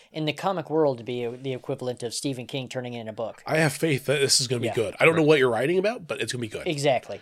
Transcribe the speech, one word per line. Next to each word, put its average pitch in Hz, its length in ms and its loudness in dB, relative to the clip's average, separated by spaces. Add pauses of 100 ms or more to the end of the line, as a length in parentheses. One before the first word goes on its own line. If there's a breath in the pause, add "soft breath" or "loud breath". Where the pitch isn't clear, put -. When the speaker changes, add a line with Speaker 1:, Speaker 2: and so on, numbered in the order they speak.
(120)
Speaker 1:
in 156 120 -4
the 151 80 0
comic 170 380 -4
world 147 260 2
to 117 80 -14
be 120 220 -4
the 127 260 -6
equivalent 127 500 -6
of 113 120 -6
Stephen 127 320 -6
King 131 240 -8
turning 123 240 -8
in 117 120 -10
a 110 60 -8
book. 107 340 -8
Speaker 2:
I 151 120 0
have 156 160 4
faith 151 320 0
that 151 160 2
this - 180 4
is 127 80 -2
gonna 123 120 -2
be 113 80 0
Speaker 1:
Yeah. 110 60 -4
Speaker 2:
good. 104 240 0
I - 60 4
don't 165 100 8
know 165 60 4
Speaker 3:
Right. 147 80 6
Speaker 2:
what 156 120 8
you're 127 100 6
writing 131 280 2
about, 196 300 -2
but 110 140 -4
it's 117 100 -2
gonna 123 80 -6
be 113 80 -4
good. - 180 -8
Speaker 1:
Exactly. 139 560 0